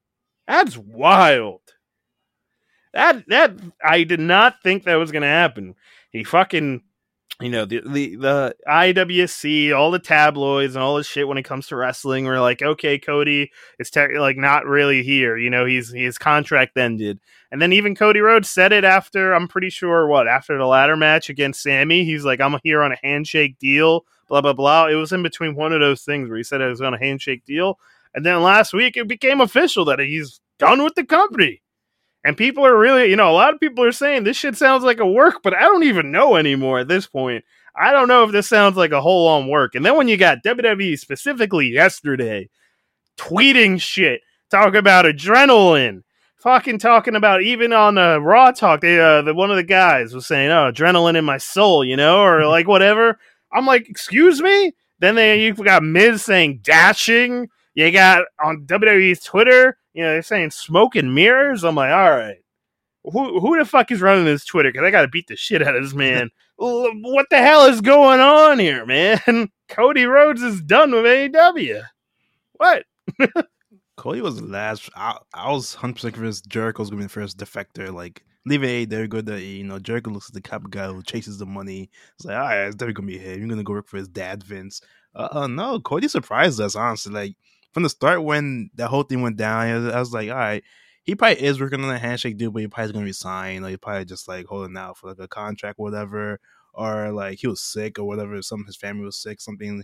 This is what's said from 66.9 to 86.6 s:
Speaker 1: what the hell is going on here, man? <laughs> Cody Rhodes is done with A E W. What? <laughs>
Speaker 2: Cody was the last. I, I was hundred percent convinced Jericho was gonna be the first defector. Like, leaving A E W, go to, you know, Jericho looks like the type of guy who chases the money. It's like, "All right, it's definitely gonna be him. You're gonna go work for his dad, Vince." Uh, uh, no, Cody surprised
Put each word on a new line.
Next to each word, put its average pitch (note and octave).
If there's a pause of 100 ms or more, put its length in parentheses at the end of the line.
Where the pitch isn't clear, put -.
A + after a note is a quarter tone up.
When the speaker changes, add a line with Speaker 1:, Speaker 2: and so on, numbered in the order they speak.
Speaker 1:
what C4+
the C#4+
hell C#4+
is B3
going C4+
on D4
here, C#3
man? G3+ (100)
<laughs> -
Cody B3+
Rhodes C4+
is G#3+
done B3
with A3+
A C4
E -
W. D4 (760)
What? E4 (340)
<laughs> -
Speaker 2:
Cody F#3
was D#3+
the G#2
last. G#2
I, A2 (140)
I G#2+
was C3+
hundred B2+
percent A#2
convinced A2
Jericho A2+
was G2+
gonna G#2
be G2+
the G2
first G2
defector. G2
Like, F2 (240)
leaving C#3
A B2
E A2+
W, A2
go G#2+
to, G#2+
you G2
know, G2
Jericho A#2
looks G2+
like G2
the -
type G#2+
of G2+
guy G2
who F#2
chases G#2+
the G2+
money. G2 (280)
It's -
like, G2+
"All B2+
right, G2+
it's G#2
definitely A2+
gonna G2+
be F#2
him. F#2
You're A2
gonna A2
go G2+
work G#2
for -
his G2
dad, F#2
Vince." G2 (340)
Uh, -
uh, C#3+
no, G3+
Cody A#3
surprised C3